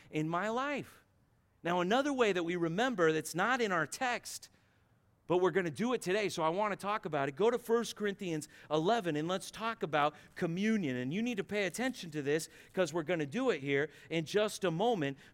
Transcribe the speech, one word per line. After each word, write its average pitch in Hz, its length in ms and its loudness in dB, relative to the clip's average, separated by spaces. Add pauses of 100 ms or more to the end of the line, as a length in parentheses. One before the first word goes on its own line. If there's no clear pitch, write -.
(100)
in 156 180 0
my 185 220 -2
life"? 254 520 -6 (600)
Now, 175 180 2
another 262 320 2
way 233 200 4
that 175 120 0
we 175 120 -2
remember 175 540 2
that's 156 240 -2
not 233 280 2
in 202 100 0
our 160 140 2
text, - 640 -6 (760)
but 180 160 2
we're 185 80 4
gonna 175 180 0
do 208 240 -2
it - 80 0
today, 185 300 0
so 175 120 -4
I 156 60 2
wanna 196 260 0
talk 208 300 -6
about 147 240 -2
it. 139 80 -6
Go 214 140 6
to 240 80 0
First 226 380 0
Corinthians 185 520 -4 (220)
eleven, 170 440 2
and 151 140 0
let's 185 220 -4
talk 220 320 -6
about 151 320 2 (220)
communion. 180 600 0
And 127 160 -2
you 202 80 0
need 240 160 -2
to 190 80 -4
pay 202 220 -2
attention 220 460 -6
to 151 100 -4
this 151 260 0 (240)
'cause 170 220 0
we're 170 80 0
gonna 156 240 -2
do 233 240 0
it 156 100 -2
here 143 300 0 (180)
in 160 160 -2
just 202 400 -2
a 175 60 2
moment. 165 480 0 (160)